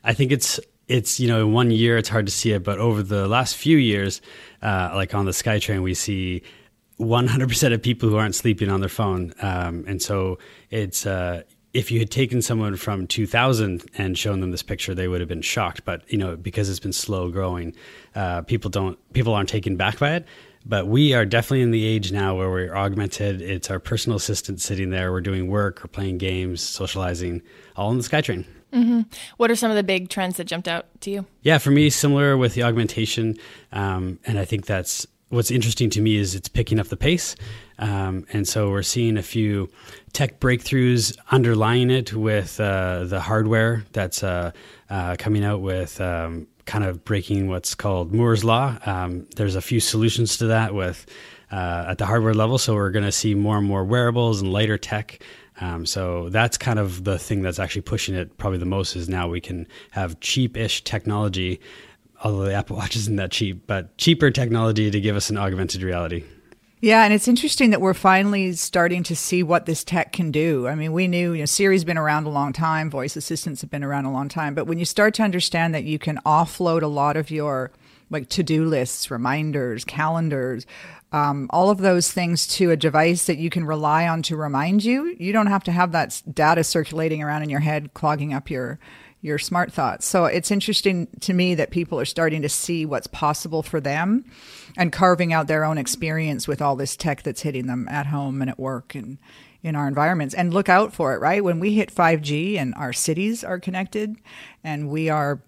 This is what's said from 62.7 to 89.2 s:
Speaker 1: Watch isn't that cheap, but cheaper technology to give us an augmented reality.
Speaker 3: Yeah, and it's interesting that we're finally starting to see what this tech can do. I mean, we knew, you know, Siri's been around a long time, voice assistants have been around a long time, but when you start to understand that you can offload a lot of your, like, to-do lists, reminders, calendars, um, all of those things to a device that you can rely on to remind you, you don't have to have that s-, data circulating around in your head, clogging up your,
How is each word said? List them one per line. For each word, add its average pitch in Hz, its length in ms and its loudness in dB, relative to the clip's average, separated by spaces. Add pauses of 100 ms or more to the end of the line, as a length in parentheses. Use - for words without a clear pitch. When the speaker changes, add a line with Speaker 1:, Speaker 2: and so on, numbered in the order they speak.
Speaker 1:
Watch 98 200 -4
isn't 107 200 -2
that 95 160 -4
cheap, 95 340 -4
but 95 320 -6
cheaper 160 320 4
technology 113 640 2
to 104 100 0
give 104 140 0
us 101 160 -2
an 104 80 -2
augmented 95 420 -2
reality. 85 420 -4 (600)
Speaker 3:
Yeah, 226 200 8
and 208 100 6
it's 208 140 2
interesting 247 420 4
that 202 120 4
we're 185 120 4
finally 190 600 4
starting 175 500 0
to 165 120 -4
see 180 280 0
what 165 240 2
this 165 160 -2
tech - 300 -2
can 165 180 -2
do. 151 360 2
I 139 60 -2
mean, 156 200 -4
we 185 140 2
knew, 175 260 0
you 156 80 -2
know, 147 40 -2
Siri's 190 380 4
been 165 140 0
around 151 280 2
a 151 40 -2
long 143 240 0
time, 156 360 0
voice 139 260 -4
assistants 156 460 -6
have 147 80 -12
been 143 140 -6
around 139 220 -2
a 135 60 -2
long 135 180 -4
time, 147 260 -4
but 156 100 -2
when 165 140 -4
you 170 60 -2
start 214 300 2
to 226 80 2
understand 170 520 0
that 139 80 -2
you 151 160 -4
can 156 260 -4
offload 165 560 2
a 156 60 0
lot 147 300 0
of 151 120 -4
your, 147 420 -4 (380)
like, 151 200 -6
to-do 160 360 2
lists, 143 460 -2
reminders, 135 760 -2
calendars, 147 800 -2 (460)
um, 143 400 0
all 185 180 4
of 202 80 4
those 185 340 2
things 170 360 -2
to 180 240 2
a 160 40 6
device 156 520 2
that 165 100 0
you 165 140 -2
can 170 140 -2
rely 156 420 2
on 165 160 0
to 156 120 -4
remind 156 480 0
you, 277 360 0
you 180 120 -4
don't 214 140 4
have 202 200 2
to 180 60 -2
have 175 200 2
that 160 160 0
s-, - 140 -10
data 160 420 2
circulating 156 580 -2
around 151 220 -4
in 151 80 -4
your 139 80 -2
head, 151 340 -2
clogging 147 400 0
up 139 160 -6
your, 127 300 -6 (420)